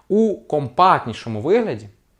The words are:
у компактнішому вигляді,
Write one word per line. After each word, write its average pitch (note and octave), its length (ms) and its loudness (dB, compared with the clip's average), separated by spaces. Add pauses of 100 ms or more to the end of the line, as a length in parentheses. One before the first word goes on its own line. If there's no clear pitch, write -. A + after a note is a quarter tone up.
у G#3+ 280 2
компактнішому C3 1080 0
вигляді, D3 480 -2 (300)